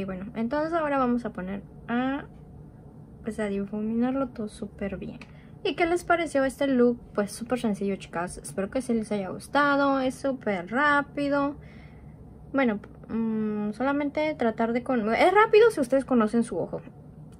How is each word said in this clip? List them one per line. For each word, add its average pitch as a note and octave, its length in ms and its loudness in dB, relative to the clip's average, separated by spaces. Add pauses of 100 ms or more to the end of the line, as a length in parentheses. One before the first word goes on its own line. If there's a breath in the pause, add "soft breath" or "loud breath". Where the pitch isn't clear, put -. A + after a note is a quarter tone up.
bueno, F#3+ 280 -8
entonces D4 380 -2
ahora D4+ 240 0
vamos B3 300 2
a - 80 -6
poner F#3+ 280 -8 (260)
a, C4 360 -2 (1000)
pues, G#3+ 160 -6
a A3 60 -2
difuminarlo A3 840 0
todo A3+ 200 -8
súper G3+ 480 -8
bien. D#2 220 -10 (440 loud breath)
¿Y F4+ 120 0
qué F4 100 2
les F4 200 2
pareció E4 400 2
este C4+ 220 0
look? A#3+ 320 4 (140)
Pues G3+ 200 -2
súper B3 280 -4
sencillo, G3 360 0
chicas. F3 420 -8
Espero G3 320 -6
que C4 100 -2
sí B3 140 0
les G#3+ 180 -2
haya G3+ 160 -2
gustado. C#4 720 2
Es C4 140 0
súper G#3 560 -2
rápido. C#4+ 840 2 (1000 loud breath)
Bueno, A#3+ 260 2 (300)
mm, G#3+ 600 -2
solamente C#4+ 640 0
tratar A#3 360 0
de A#3+ 100 -2
con-, A#3 300 0
es E4 220 6
rápido A4 360 8
si A4 100 0
ustedes C4 260 2
conocen A#3 380 4
su G#3 120 -6
ojo. D#3+ 240 -4 (600)